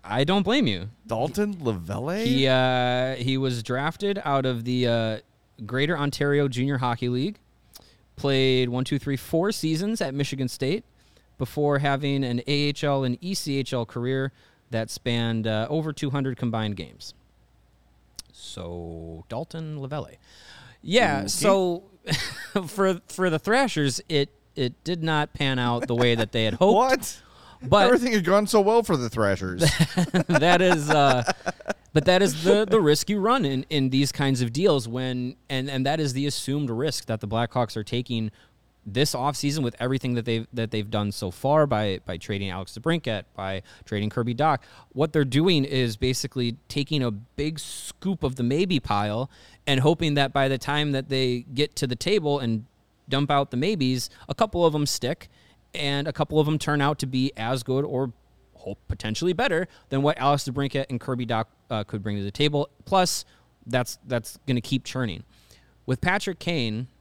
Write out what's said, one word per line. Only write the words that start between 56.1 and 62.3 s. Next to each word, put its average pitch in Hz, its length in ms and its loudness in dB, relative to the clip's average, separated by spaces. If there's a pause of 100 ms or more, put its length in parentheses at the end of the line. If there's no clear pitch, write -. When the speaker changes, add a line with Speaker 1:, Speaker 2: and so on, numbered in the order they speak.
Speaker 1:
couple 151 260 0
of 151 60 4
them 156 140 2
turn 147 220 0
out 143 180 2
to 139 80 -2
be 131 280 0
as 117 280 -4
good 135 200 0
or 127 280 -2 (420)
hope - 240 -12 (100)
potentially 156 460 -2
better 180 340 0 (220)
than 139 140 0
what 151 160 2
Alex 139 240 2
DeBrincat 135 480 -4
and 123 100 -4
Kirby 123 240 -4
Dach, 113 200 -2 (260)
uh, 107 120 -2
could 101 200 -6
bring 104 140 -4
to 98 60 -4
the 101 60 -4
table. 147 400 0 (160)